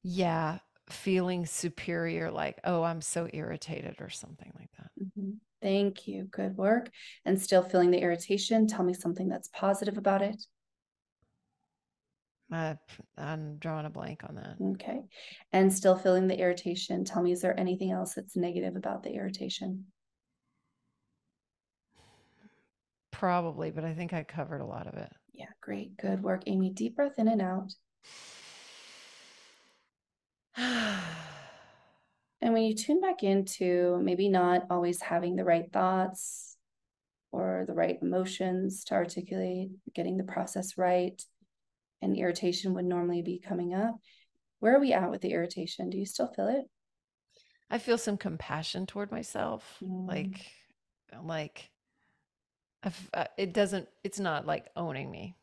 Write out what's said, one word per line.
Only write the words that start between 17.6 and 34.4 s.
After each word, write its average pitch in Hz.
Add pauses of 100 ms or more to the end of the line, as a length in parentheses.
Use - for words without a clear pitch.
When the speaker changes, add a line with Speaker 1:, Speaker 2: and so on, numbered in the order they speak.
Speaker 2:
else 185
that's -
negative 180
about -
the -
irritation? 190 (3250)
Speaker 1:
Probably, 170
but 156
I 160
think 170
I 160
covered 151
a 131
lot -
of -
it. - (220)
Speaker 2:
Yeah, - (160)
great. 202
Good 196
work, 190
Amy. 190
Deep 220
breath 277
in 220
and 220
out. 190 (2750)
Speaker 1:
<sighs> 233 (1500)
Speaker 2:
And 233
when 226
you 220
tune 302
back 370
into 180
maybe 185
not 180